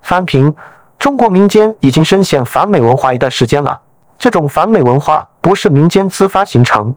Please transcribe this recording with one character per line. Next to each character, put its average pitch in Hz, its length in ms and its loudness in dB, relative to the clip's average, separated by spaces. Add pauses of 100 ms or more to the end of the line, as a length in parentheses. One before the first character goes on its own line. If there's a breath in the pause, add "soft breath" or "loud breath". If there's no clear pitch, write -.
翻 180 200 -2
评， 147 320 0 (440 loud breath)
中 277 180 -2
国 240 100 2
民 196 220 2
间 214 300 2
已 139 100 2
经 160 160 2
深 190 180 2
陷 139 220 -2
反 156 240 -2
美 190 100 2
文 120 160 2
化 131 160 -2
一 127 60 -4
段 127 140 -2
时 - 160 -2
间 143 160 -2
了。 135 180 -6 (380)
这 254 100 2
种 175 180 -2
反 160 220 -2
美 208 140 2
文 123 160 2
化 151 280 -2 (140)
不 185 140 2
是 - 120 -4
民 151 220 2
间 190 180 0
自 196 220 -2
发 190 160 -2
形 120 180 2
成 110 340 -2